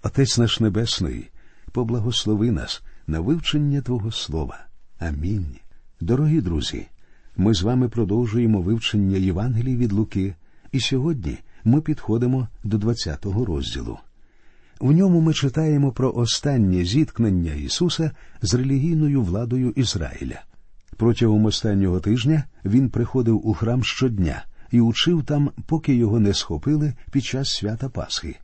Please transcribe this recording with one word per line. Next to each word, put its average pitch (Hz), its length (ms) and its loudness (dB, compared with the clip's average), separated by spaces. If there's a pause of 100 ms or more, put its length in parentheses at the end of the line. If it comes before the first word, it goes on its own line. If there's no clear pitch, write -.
(120)
Отець 135 260 2
наш 117 220 2
Небесний, 95 680 -2 (420)
поблагослови 113 760 0
нас 69 320 -4 (240)
на 80 140 -2
вивчення 143 600 0
Твого 113 320 -4
Слова. - 540 -6 (320)
Амінь. 85 480 -2 (540)
Дорогі 147 400 2
друзі, 76 460 -4 (500)
ми 101 180 4
з 85 80 0
вами 123 260 2
продовжуємо 113 720 2
вивчення 101 560 0
Євангелії 110 600 0
від 120 160 0
Луки, 98 420 0 (380)
і 131 80 0
сьогодні 127 580 -2 (260)
ми 127 160 6
підходимо 123 680 0 (160)
до 107 140 0
двадцятого 101 680 -2
розділу. 67 540 -6 (840)
В 131 120 4
ньому 175 280 6
ми 160 140 4
читаємо 143 580 0
про 127 200 0
останнє 110 720 2
зіткнення 95 680 0
Ісуса 151 580 -2 (320)
з 104 120 0
релігійною 139 680 2
владою 117 540 -2
Ізраїля. 67 680 -4 (540)
Протягом 110 480 4
останнього 98 560 2
тижня 131 440 2 (200)
він 117 260 2
приходив 117 580 0
у 107 60 2
храм 117 300 0
щодня 98 600 0 (260)
і 120 100 6
учив 143 440 2
там, 147 260 2 (160)
поки 151 280 0
його 117 260 4
не 101 140 4
схопили 143 600 -2 (160)
під 139 140 0
час 135 240 -4
свята 110 400 -4
Пасхи. - 560 -8